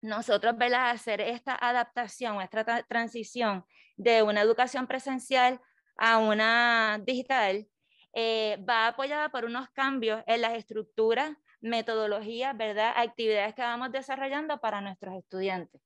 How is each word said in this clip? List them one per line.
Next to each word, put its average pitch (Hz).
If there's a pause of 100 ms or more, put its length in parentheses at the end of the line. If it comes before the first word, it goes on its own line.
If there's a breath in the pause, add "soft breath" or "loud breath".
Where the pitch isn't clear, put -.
nosotros, 220
¿verdad?, 247
hacer 220
esta 240
adaptación, 240
esta 214
tra-, 233
transición 226 (320 soft breath)
de 226
una 208
educación 247
presencial 262 (360 soft breath)
a 226
una 220
digital, 247 (460 soft breath)
eh, 220 (120)
va 226
apoyada 277
por 247
unos 240
cambios 240
en 233
las 233
estructuras, 226 (240 soft breath)
metodologías, 226
¿verdad?, 214
actividades 220
que 262
vamos 240
desarrollando 269
para 208
nuestros 190
estudiantes 185